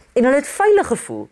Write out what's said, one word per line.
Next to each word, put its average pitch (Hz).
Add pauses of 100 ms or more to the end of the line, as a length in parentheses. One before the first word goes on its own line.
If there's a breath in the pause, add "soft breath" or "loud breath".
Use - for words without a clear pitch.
(140 loud breath)
En 247
hulle 262
het 285
veilig 403
gevoel 110